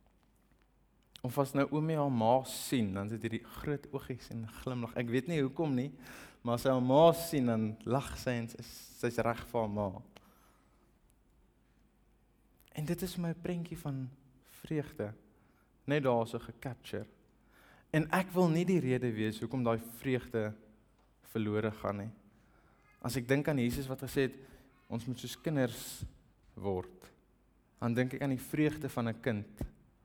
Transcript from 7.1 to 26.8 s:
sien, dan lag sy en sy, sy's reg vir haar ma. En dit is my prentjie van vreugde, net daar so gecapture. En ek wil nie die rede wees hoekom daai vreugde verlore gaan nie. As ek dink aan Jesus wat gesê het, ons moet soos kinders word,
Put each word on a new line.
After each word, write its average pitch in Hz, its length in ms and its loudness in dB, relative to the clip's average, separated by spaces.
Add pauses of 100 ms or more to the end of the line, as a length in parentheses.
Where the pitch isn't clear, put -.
sien, 131 320 0
dan 110 160 2 (240)
lag 131 220 0 (100)
sy 123 220 0
en 117 100 -8
sy, - 100 -12 (380)
sy's 117 240 0
reg 117 240 0
vir 117 140 2
haar 104 100 -2
ma. 104 160 0 (3000)
En 151 80 -4
dit 170 180 -2
is 180 140 -4
my 170 240 0
prentjie 170 400 -4
van 135 240 -4 (560)
vreugde, 139 480 -4 (800)
net 143 160 4
daar 117 240 4
so 117 160 -4
gecapture. - 720 -10 (800)
En 156 160 2
ek 185 240 2
wil 180 160 6
nie 170 160 4
die 180 160 6
rede 127 320 2
wees 107 240 0
hoekom 123 240 -2
daai 113 160 4 (220)
vreugde 120 480 -2 (840)
verlore 107 400 0
gaan 101 260 -4
nie. 104 140 -8 (880)
As 139 140 -4
ek 120 120 -4
dink 139 200 4
aan 147 140 2
Jesus 123 260 0
wat 131 160 -8
gesê 135 240 0
het, 127 80 -6 (560)
ons 113 160 -6
moet 127 120 -6
soos - 200 -12
kinders 131 420 0 (720)
word, 95 560 -4 (680)